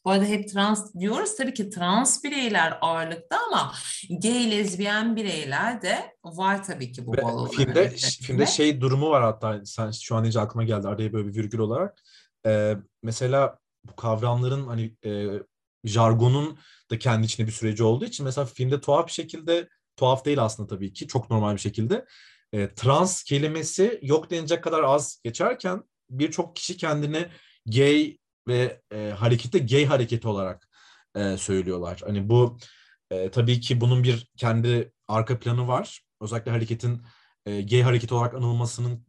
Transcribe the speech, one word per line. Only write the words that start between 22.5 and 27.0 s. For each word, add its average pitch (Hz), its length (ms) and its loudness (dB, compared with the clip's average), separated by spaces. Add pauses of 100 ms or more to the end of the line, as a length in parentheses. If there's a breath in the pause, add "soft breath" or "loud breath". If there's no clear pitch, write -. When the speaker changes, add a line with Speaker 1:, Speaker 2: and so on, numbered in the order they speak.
Speaker 2:
e, 101 220 -4
trans 160 480 2
kelimesi 156 800 0
yok 151 280 0
denecek 165 340 -2
kadar 160 180 0
az 143 420 2
geçerken 190 580 -4 (280)
birçok 156 460 -4
kişi - 200 -8
kendini 156 500 -2 (400 loud breath)